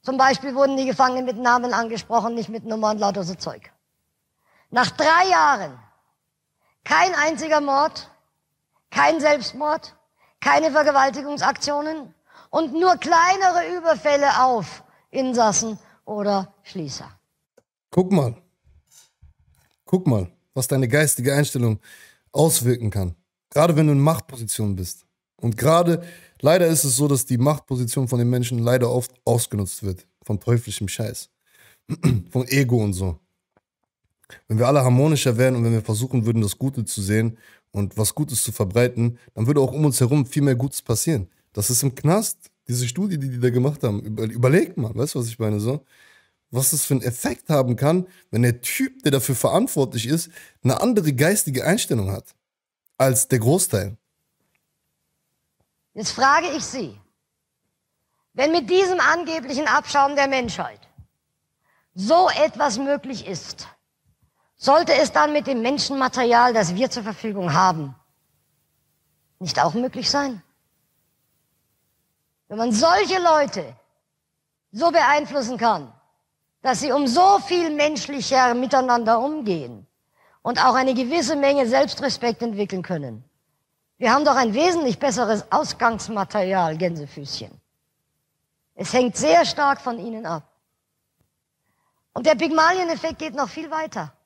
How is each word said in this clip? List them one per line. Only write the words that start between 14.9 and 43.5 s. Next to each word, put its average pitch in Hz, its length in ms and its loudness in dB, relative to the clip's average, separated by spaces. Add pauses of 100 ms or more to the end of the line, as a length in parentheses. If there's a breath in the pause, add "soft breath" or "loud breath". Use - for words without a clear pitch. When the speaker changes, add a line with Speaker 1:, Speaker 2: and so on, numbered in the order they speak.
Speaker 1:
Insassen 226 680 0 (280 soft breath)
oder 202 480 -4 (100)
Schließer. - 480 -12 (800)
Speaker 2:
Guck 185 220 2
mal. 131 240 2 (1500 soft breath)
Guck 185 220 0
mal, 101 240 2 (220)
was 131 160 -4
deine 131 180 2
geistige 139 460 2
Einstellung 120 480 0 (500 soft breath)
auswirken 123 580 2
kann. 92 240 -4 (360)
Gerade 156 260 4
wenn 156 120 4
du 151 40 4
in 139 80 4
Machtposition 117 760 -2
bist. - 280 -10 (300)
Und 113 220 -4
gerade, 170 440 2 (380 loud breath)
leider 170 280 4
ist 160 180 2
es 127 100 0
so, 147 140 2
dass 139 160 0
die 127 120 -2
Machtposition 131 680 -2
von 120 120 0
den 120 100 2
Menschen 123 300 -2
leider 120 300 0
oft 123 220 -2 (140)
ausgenutzt 107 580 -2
wird. 92 240 -8 (140)
Von 104 180 -6
teuflischem 113 480 -2
Scheiß. - 420 -10 (600 soft breath)
<clears throat> 123 420 -2
Von 123 160 -2
Ego 131 300 2
und 104 160 0
so. 90 260 -4 (1300 loud breath)
Wenn 113 100 -2
wir 123 100 4
alle 143 160 4
harmonischer 127 540 4
wären 127 180 4
und 117 80 0
wenn 113 100 2
wir 113 80 2
versuchen 113 440 -2
würden, 113 160 2
das 101 160 -2
Gute 131 280 -4
zu - 160 -8
sehen 110 360 0 (340 soft breath)
und 101 260 -4
was 107 160 -2
Gutes 143 300 -4
zu 113 80 -6
verbreiten, 120 640 0 (160 loud breath)
dann 113 140 -2
würde 147 140 4
auch 131 100 2
um 151 140 0
uns 135 140 2
herum 131 260 2
viel 147 160 -2
mehr 139 140 2
Gutes 131 260 -4
passieren. 113 480 -2 (240)
Das 104 160 -4
ist 123 140 0
im 127 120 -2
Knast, - 560 -2 (160)
diese 120 200 -2
Studie, 175 300 -4
die 135 120 -6
die 123 100 -6
da 123 100 2
gemacht 127 340 0